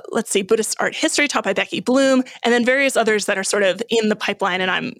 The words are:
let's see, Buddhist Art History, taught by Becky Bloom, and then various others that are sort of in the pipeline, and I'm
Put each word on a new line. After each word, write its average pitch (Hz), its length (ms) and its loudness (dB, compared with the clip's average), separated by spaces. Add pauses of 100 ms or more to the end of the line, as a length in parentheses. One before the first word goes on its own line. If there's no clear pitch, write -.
let's - 200 -4
see, 196 120 0
Buddhist 214 380 0
Art 220 160 -2
History, 302 320 0
taught 226 160 -2
by 196 80 -2
Becky 196 300 -4
Bloom, 262 420 4 (200)
and 233 100 2
then 240 100 2
various 262 320 2
others 214 300 2
that 202 120 0
are 190 60 -4
sort 202 200 0
of 190 260 0
in 220 180 2
the 208 80 2
pipeline, 190 460 -2
and 185 100 0
I'm 165 280 -4